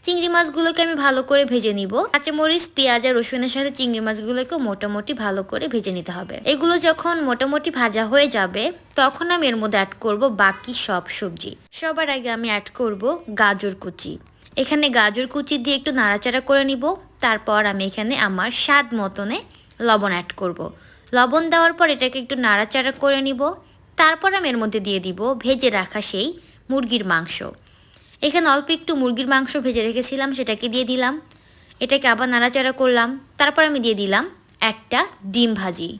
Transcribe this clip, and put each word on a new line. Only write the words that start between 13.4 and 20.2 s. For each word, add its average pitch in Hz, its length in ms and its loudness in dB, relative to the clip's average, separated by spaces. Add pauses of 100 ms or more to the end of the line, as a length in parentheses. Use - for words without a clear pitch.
গাজর 202 320 2 (100)
কুচি। 170 300 -8 (480)
এখানে 294 240 2 (140)
গাজর 220 340 2
কুচি 285 300 -2
দিয়ে 277 160 2
একটু 285 200 -2
নাড়াচাড়া 220 500 0
করে 277 220 4
নিব। 254 120 -4 (400)
তারপর 214 360 0 (120)
আমি 196 180 -4
এখানে 214 240 -4 (140)
আমার 190 220 -2 (140)
স্বাদ 285 220 4 (160)
মতনে 202 360 -4 (500)
লবণ 202 280 4
অ্যাড 180 140 -6 (100)